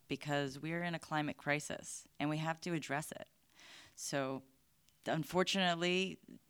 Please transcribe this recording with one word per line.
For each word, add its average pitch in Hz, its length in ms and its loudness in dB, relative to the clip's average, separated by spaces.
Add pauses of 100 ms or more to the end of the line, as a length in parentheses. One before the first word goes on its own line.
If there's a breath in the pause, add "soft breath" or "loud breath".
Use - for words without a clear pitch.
because 143 500 0
we're 160 260 -2
in 170 120 -2
a 156 40 -6
climate 151 360 -2
crisis - 720 -4 (100)
and 147 120 2
we 151 80 2
have 160 240 -2
to 175 120 -2
address 151 380 -2
it. - 160 -10 (720 loud breath)
So 135 460 -2 (640)
unfortunately, 175 1120 4 (320)